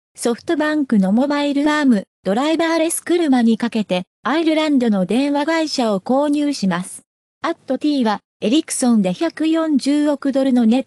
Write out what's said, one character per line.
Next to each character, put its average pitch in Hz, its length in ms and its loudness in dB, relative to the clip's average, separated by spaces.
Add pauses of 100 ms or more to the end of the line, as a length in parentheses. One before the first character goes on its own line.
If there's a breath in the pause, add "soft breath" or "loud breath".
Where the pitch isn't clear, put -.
(160)
ソ 233 200 -2
フ - 100 -12
ト 339 120 -2
バ 302 180 -2
ン 294 100 0
ク 220 140 2
の 190 120 2
モ 247 160 2
バ 294 180 -2
イ 285 100 -2
ル 285 80 0
ア 302 180 0
ー 294 60 2
ム、 214 160 2 (200)
ド 190 120 0
ラ 285 160 0
イ 320 60 0
バ 330 180 0
ー - 20 0
レ 320 140 0
ス - 120 -8
車 311 380 2
に 226 160 2
か 240 140 -4
け 220 140 -2
て、 180 180 -2 (180)
ア 254 160 -2
イ 330 80 0
ル 311 80 2
ラ 311 160 0
ン 285 80 2
ド 240 140 2
の 190 160 0
電 269 260 0
話 285 140 -2
会 320 200 0
社 226 280 -2
を 190 40 -2
購 269 280 0
入 285 260 0
し 196 140 -4
ま 180 160 -2
す。 - 180 -16 (400)
ア 285 80 -4
ッ 285 160 -6
ト 262 140 -4
テ 302 80 -2
ィ 285 140 0
ー 226 40 2
は、 208 140 0 (240)
エ 208 60 -2
リ 302 140 2
ク - 100 -12
ソ 240 220 0
ン 208 80 4
で 185 100 0
百 320 340 -4
四 320 300 0
十 294 320 0
億 277 220 -2
ド 269 120 0
ル 269 80 0
の 247 140 2
ネ 233 140 4
ッ 269 80 -4